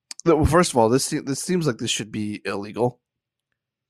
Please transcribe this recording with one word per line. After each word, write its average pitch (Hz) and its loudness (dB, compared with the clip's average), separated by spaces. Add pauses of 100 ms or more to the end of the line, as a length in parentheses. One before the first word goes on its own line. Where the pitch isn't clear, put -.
(260)
th-, 170 6
well, 151 2
first 170 2
of 135 0
all, 113 6
this 131 2
se-, 151 -4
this 135 -6
seems 180 -2
like 120 -2
this 117 -6
should 110 -6
be 107 -6
illegal. 101 -4 (920)